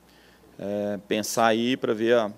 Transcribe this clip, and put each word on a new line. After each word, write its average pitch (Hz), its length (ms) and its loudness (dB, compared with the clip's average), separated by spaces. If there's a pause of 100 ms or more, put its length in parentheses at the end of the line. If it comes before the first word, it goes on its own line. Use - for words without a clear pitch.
(580)
é, 101 480 -4
pensar 110 400 0
aí 117 300 2
pra 123 180 -2
ver 113 220 2
a, 107 220 0